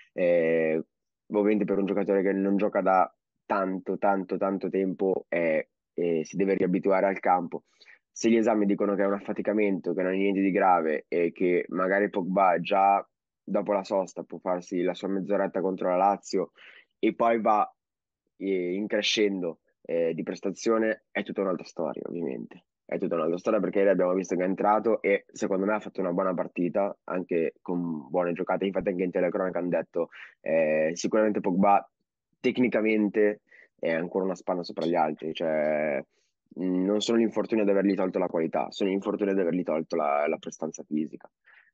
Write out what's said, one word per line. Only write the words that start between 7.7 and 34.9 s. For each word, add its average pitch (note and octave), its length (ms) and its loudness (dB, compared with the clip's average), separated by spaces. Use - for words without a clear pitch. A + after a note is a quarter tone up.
Se - 200 -2
gli A2+ 40 6
esami A2 300 2
dicono G2+ 300 0
che G2 80 0
è - 20 2
un G2 80 2
affaticamento, G2 800 -2
che F#2 80 -2
non F#2 120 0
è F#2+ 40 -2
niente G2 240 0
di G2 80 4
grave F2 580 2
e E2+ 240 0
che F2+ 360 0
magari F#2+ 420 0
Pogba F#2 500 2
già G2 480 2
dopo G2+ 280 -2
la G2 120 0
sosta F#2+ 400 -4
può E2+ 160 -14
farsi F2+ 420 -4
la F2 140 0
sua F#2+ 140 -6
mezz'oretta G2 520 -2
contro F#2 280 -2
la F2+ 60 2
Lazio F#2+ 580 0
e G#2+ 160 0
poi A#2 260 2
va, G#2 320 2
eh, F#2 360 -2
in G#2 140 -4
crescendo G2 720 0
eh, E2 240 0
di D#2+ 80 -6
prestazione, A2 880 -2
è G2+ 140 -4
tutta - 180 -6
un'altra F#2+ 240 -2
storia, - 400 -6
ovviamente. C2+ 600 -8
È - 140 -6
tutta F2+ 160 -2
un'altra E2 240 0
storia A2 200 0
perché F#2+ 200 0
ieri G2 100 6
abbiamo F2+ 240 4
visto F#2 220 -2
che F2 80 0
è - 20 0
entrato G#2 560 2
e G2 300 0
secondo G2 340 -2
me G#2+ 80 0
ha G#2+ 60 -2
fatto G2 200 -10
una F#2 140 -2
buona F#2 220 0
partita, F2 600 -2
anche F2 560 -2
con E2+ 460 -6
buone F2 260 0
giocate. F#2 320 -2
Infatti F#2+ 240 -2
anche F#2 140 -2
in F2+ 80 -2
telecronaca F2+ 460 -2
hanno F2 120 -4
detto, E2+ 400 -4
eh, D#2 520 0
sicuramente G#2+ 460 0
Pogba G2+ 480 4
tecnicamente G#2+ 1040 2
è E2 120 -2
ancora F2+ 340 -2
una F#2 100 -2
spanna F2+ 280 -4
sopra E2 220 -6
gli E2+ 100 0